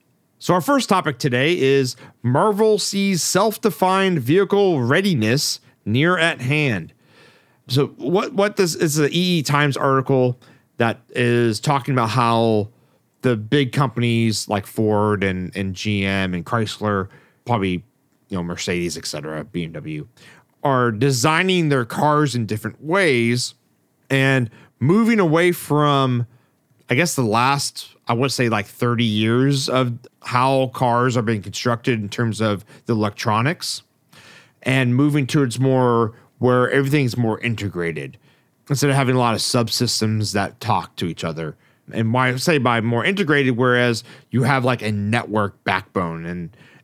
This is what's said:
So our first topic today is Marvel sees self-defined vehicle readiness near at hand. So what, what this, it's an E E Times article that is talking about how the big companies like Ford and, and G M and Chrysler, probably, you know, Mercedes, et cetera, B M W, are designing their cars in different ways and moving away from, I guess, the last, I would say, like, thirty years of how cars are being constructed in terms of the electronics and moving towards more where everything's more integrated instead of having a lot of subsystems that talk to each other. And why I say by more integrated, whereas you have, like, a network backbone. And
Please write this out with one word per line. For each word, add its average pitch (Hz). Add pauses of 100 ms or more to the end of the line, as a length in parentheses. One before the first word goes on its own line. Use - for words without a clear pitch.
(380)
So -
our 180
first 277
topic 170
today 139
is 135 (280)
Marvel 202
sees 196
self-defined 190
vehicle 180
readiness 135 (240)
near 147
at 165
hand. 127 (760)
So 131 (100)
what, 175
what 208
this, 175
it's 151
an 147
E 175
E -
Times 143
article 131 (380)
that 117 (100)
is 120
talking 139
about 123
how 113 (500)
the 127
big 123
companies 117
like 104
Ford 104
and, 92
and 95
G 104
M 98
and 87
Chrysler, 104 (360)
probably, 98 (460)
you 95
know, 87
Mercedes, 87
et -
cetera, 78
B 87
M 80
W, 76 (560)
are 127
designing 156
their 131
cars 147
in 120
different 107
ways 131 (560)
and 135 (320)
moving 214
away 175
from, 139 (600)
I 127
guess, 165
the 135
last, 123 (100)
I 117
would 123
say, 127
like, 107
thirty 120
years 120
of 127 (300)
how 131
cars 120
are 120
being 107
constructed 117
in 101
terms 110
of 104 (220)
the 117
electronics 110 (800)
and 127
moving 143
towards 127
more 123 (260)
where 123
everything's 135
more 113
integrated 85 (540)
instead 143
of 135
having 131
a -
lot 120
of 107
subsystems 110
that 98
talk 101
to 98
each 82
other. 80 (360)
And 113
why 127
I 127
say 147
by 120
more 117
integrated, 147
whereas 123 (260)
you 120
have, 131
like, 123
a 110
network 104
backbone. 92
And 87 (280)